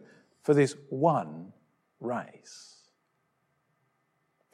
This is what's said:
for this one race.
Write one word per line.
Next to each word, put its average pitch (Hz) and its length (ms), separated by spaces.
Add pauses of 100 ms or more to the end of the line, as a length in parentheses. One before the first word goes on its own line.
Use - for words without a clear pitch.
(420)
for 151 120
this 143 200 (140)
one 101 640 (480)
race. - 880 (1700)